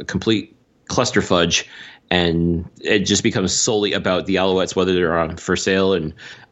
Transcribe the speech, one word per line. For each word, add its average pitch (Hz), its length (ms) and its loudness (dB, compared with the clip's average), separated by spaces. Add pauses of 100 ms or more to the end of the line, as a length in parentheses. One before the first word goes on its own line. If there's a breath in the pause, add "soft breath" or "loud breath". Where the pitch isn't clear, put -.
a 71 40 -14
complete 98 520 -2 (320)
clusterfudge 92 800 0 (440 loud breath)
and 85 540 2 (160)
it 101 200 0
just 95 220 0
becomes 98 300 0
solely 104 400 0
about 92 320 0
the 92 120 0
Alouettes, 92 380 0
whether 92 200 2
they're 85 240 2
on 82 180 -2
for 90 180 -2
sale 95 380 2
and 78 220 -2 (380 loud breath)